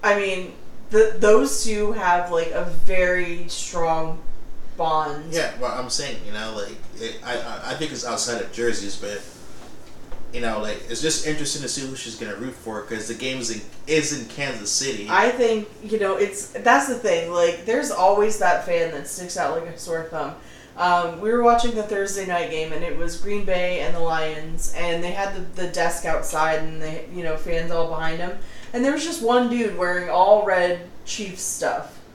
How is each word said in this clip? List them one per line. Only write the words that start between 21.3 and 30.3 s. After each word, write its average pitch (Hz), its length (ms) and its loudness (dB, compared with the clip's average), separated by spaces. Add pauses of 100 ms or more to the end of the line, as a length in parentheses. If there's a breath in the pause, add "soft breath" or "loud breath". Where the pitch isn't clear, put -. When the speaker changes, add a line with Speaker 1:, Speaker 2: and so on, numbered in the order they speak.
Speaker 1:
were 240 120 2
watching 233 320 4
the 214 80 -4
Thursday 196 420 -4
night 175 240 -4
game, 160 220 -6
and 151 120 -2
it 170 140 -2
was 170 200 0
Green - 260 2
Bay 180 380 2
and - 120 4
the - 60 4
Lions, 156 760 2
and 170 280 0
they 180 80 -2
had 196 240 -2
the, 180 280 -4
the 175 40 -2
desk 170 380 -2
outside, 160 540 0
and 160 220 0
they, 156 320 -4
you 175 100 -8
know, 156 120 0
fans 165 360 0
all 165 180 2
behind 165 320 0
them. 180 180 -2 (320 loud breath)
And 240 140 0
there 285 80 2
was 311 100 -2
just 320 180 -6
one 240 280 4
dude 220 280 -2
wearing 180 320 -2
all 202 360 6